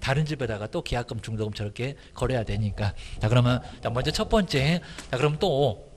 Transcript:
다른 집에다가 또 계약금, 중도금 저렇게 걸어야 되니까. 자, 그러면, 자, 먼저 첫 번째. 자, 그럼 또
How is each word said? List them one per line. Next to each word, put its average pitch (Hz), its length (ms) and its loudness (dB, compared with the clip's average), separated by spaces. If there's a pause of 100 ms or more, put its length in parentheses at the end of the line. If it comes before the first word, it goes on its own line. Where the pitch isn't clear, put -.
다른 139 240 2
집에다가 117 420 -4
또 - 160 -4
계약금, 120 380 -4
중도금 107 320 -4
저렇게 117 420 -6 (200)
걸어야 123 280 0
되니까. 104 520 -2 (260)
자, 107 80 4
그러면, 123 340 4 (200)
자, 123 80 0
먼저 127 200 -2
첫 214 180 0
번째. 170 520 2 (300)
자, 131 60 -2
그럼 147 220 4
또 143 580 2